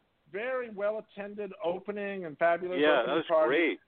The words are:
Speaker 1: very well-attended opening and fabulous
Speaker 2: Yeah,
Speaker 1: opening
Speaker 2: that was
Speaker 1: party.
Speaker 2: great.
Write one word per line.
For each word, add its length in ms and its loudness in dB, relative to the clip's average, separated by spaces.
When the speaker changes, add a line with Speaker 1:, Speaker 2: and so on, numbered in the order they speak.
Speaker 1:
very 380 -4
well-attended 800 -6
opening 600 -4
and 140 -10
fabulous 420 2
Speaker 2:
Yeah, 200 6
Speaker 1:
opening 60 0
Speaker 2:
that 100 0
was 120 0
Speaker 1:
party. 200 4
Speaker 2:
great. 400 2